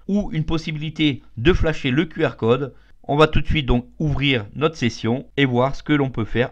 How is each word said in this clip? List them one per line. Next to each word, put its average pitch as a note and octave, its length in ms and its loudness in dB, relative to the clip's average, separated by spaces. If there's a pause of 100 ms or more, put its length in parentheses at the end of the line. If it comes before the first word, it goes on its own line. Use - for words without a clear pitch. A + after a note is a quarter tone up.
ou G3+ 240 -2
une D#3 140 -2
possibilité D#3 800 -2 (140)
de B2 140 4
flasher D#3 380 0
le D3 160 0
Q - 180 -6
R C3+ 140 -2
code. B2+ 380 0 (260)
On - 140 -4
va D3+ 100 6
tout D#3 160 4
de C#3+ 60 -2
suite D#3 180 0
donc B2 220 0 (100)
ouvrir C3+ 560 0
notre D#3 220 -2
session A#2 500 -2 (100)
et C#3+ 100 2
voir B2+ 300 0
ce - 60 -8
que D3+ 120 -2
l'on C#3 180 0
peut A#2 140 -4
faire B2 260 -2